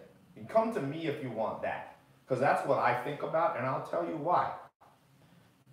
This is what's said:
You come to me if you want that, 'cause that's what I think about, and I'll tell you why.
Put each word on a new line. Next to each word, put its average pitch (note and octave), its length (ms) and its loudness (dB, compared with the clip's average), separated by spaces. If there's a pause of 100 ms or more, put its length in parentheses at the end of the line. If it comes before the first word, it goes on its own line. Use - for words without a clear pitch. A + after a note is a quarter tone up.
(360)
You G#2+ 120 -14
come A3+ 280 4
to - 60 0
me D#3 260 -4
if C3 160 -4
you B2 80 -4
want G#2+ 320 -4
that, - 320 -4 (320)
'cause B2 120 2
that's D3 280 4
what C3+ 100 4
I A#2+ 260 2
think C#3+ 200 -6
about, D#3+ 340 0
and C#3 80 -2
I'll C#3+ 220 -2
tell E3+ 200 -2
you E3 100 -4
why. D3 340 2 (1200)